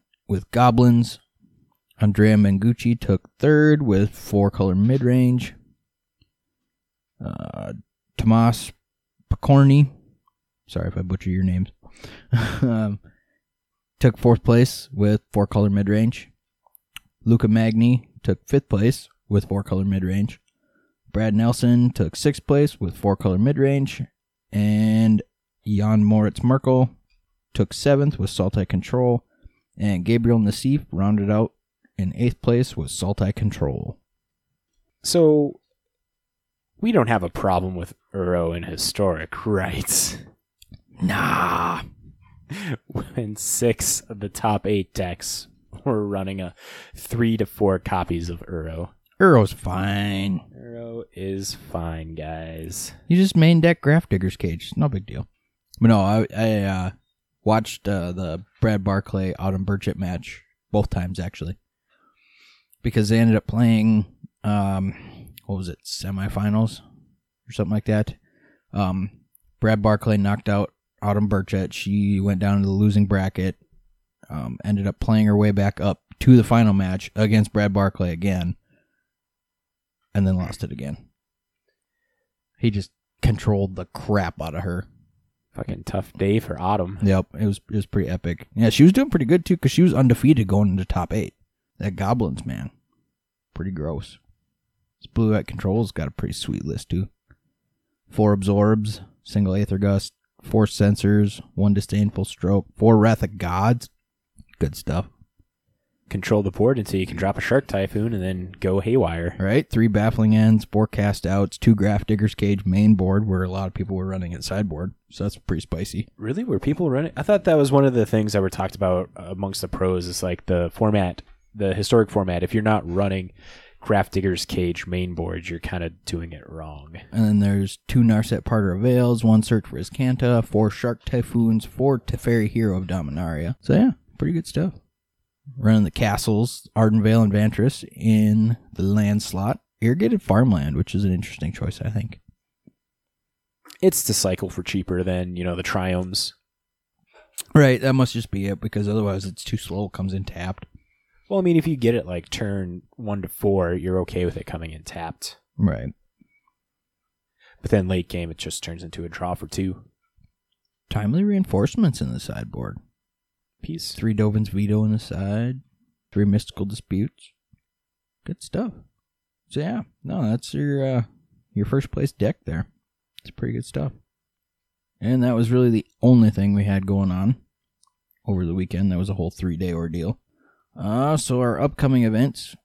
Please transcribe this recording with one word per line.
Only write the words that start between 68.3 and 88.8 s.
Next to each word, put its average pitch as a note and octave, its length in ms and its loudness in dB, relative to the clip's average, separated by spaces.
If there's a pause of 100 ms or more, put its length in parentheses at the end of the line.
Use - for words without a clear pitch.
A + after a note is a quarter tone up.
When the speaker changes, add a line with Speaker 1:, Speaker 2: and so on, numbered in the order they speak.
Speaker 1:
Um, F#2+ 380 -4 (500)
Brad A2 200 2
Barclay G#2+ 360 2
knocked G2+ 320 0
out G2+ 260 -2 (280)
Autumn G#2 260 0
Burchett. F#2+ 440 -2
She G2+ 460 0
went F#2+ 220 0
down G2+ 200 2
to G2 60 2
the G2 60 0
losing G#2 340 4
bracket, F#2+ 500 -2 (720)
um, B1+ 360 -10
ended G2+ 240 0
up G2 100 -6
playing A2 280 2
her G#2 100 4
way G#2 160 4
back G2 280 0
up F#2+ 220 -4 (180)
to B2+ 160 8
the A#2 80 8
final A2+ 280 4
match F#2 420 -2
against G#2+ 380 2
Brad G#2 200 0
Barclay G2 380 0
again, F2+ 460 -2 (1600)
and G2+ 120 2
then F#2 100 2
lost F2 280 -6
it - 80 -8
again. - 360 -12 (1500)
He A#2+ 120 0
just G2 200 -6 (320)
controlled G2 540 0
the F#2 100 -10
crap F#2+ 540 -4
out D#2 140 -8
of E2+ 80 -6
her. F2+ 240 -6 (680)
Speaker 2:
Fucking - 300 -10
tough - 300 -6
day G2+ 260 0
for - 200 -10
Autumn. F#2+ 420 -2
Speaker 1:
Yep, F#2+ 240 2 (120)
it G#2 80 -2
was, G2 140 -2 (100)
it G#2+ 60 -4
was G2+ 100 -4
pretty - 220 -2
epic. F2 460 -6
Yeah, A2 160 4
she - 120 6